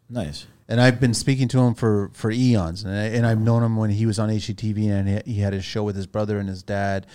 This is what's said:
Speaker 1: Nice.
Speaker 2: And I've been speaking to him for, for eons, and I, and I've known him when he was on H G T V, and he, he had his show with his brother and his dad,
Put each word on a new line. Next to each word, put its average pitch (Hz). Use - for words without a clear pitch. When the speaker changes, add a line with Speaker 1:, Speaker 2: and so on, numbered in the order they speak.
Speaker 1:
Nice. 104
Speaker 2:
And 117
I've 123
been 120
speaking 131
to 127
him 123
for, 104
for 110
eons, 107
and 95
I, 104
and 117
I've 113
known 117
him 113
when 110
he 101
was 107
on 110
H 107
G 104
T 107
V, 107
and 98
he, 107
he 104
had 101
his 95
show 107
with 104
his 95
brother 107
and 98
his 92
dad, 101